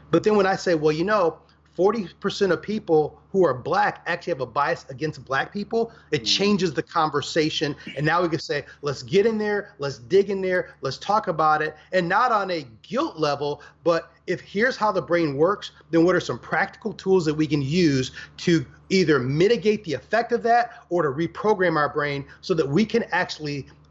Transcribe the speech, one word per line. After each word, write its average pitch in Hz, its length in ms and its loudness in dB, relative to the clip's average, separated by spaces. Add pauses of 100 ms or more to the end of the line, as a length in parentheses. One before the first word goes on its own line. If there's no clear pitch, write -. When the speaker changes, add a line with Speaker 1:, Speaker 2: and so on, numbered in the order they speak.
(100)
Speaker 1:
But - 120 4
then 214 140 4
when 196 100 4
I 190 100 2
say, 185 180 0
"Well, 156 180 2
you 160 120 -2
know, 190 340 0 (340)
forty 202 340 0 (140)
percent 196 320 0
of 156 100 -2
people 165 560 0 (140)
who 190 120 4
are 139 100 2
black 170 520 -2
actually 175 260 -4
have 139 100 -4
a 123 40 -4
bias 143 440 -2
against 139 340 -8
black 135 260 -4
people," 226 400 -4 (220)
it 151 100 -2
Speaker 2:
Mm. - 40 -8
Speaker 1:
changes 190 480 2
the 160 80 -2
conversation. 151 920 -2 (220)
And 143 80 -4
now 165 180 2
we 175 60 0
can 160 100 -2
say, 147 280 -6 (160)
"Let's 143 200 -6
get 156 220 2
in 226 140 0
there, 208 400 -4
let's 139 200 -6
dig 185 300 2
in 196 140 -4
there, 185 400 -2
let's 135 160 -6
talk 214 280 0
about 156 360 2
it." 156 120 -4 (180)
And 185 140 2
not 220 240 2
on 202 200 0
a 160 160 -4 (160)
guilt - 360 -6
level, 143 440 -2 (200)
but 165 300 0 (140)
if 180 140 -4
here's 226 360 -2
how 214 160 0
the 185 100 -2
brain 156 340 0
works, 185 340 0 (200)
then 165 140 4
what 175 100 4
are 170 60 2
some 123 180 -8
practical - 540 -4
tools 185 320 2
that 151 100 0
we 156 120 0
can 147 160 -2
use 139 500 2 (260)
to 160 260 2 (260)
either 160 280 4
mitigate 190 640 2
the 156 100 -4
effect 220 380 -2
of 226 100 -2
that 233 480 0
or 175 120 0
to 151 60 0
reprogram 170 680 0
our 147 120 2
brain 143 380 -4 (160)
so - 120 -4
that 156 140 0
we 165 160 2
can 214 260 0
actually 151 560 -4 (240)